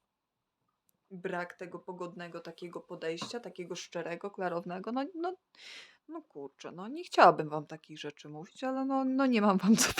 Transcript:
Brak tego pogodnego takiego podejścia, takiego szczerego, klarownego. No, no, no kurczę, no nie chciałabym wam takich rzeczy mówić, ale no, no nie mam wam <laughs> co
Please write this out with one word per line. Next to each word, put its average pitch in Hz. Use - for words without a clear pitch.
Brak 180
tego 175
pogodnego 175
takiego 170
podejścia, 170
takiego 180
szczerego, 170
klarownego. 180
No, 262
no, 349
no 311
kurczę, 143
no 180
nie 311
chciałabym 165
wam 151
takich 156
rzeczy 147
mówić, 151
ale 262
no, 269
no 262
nie 240
mam 202
wam 196
<laughs> -
co -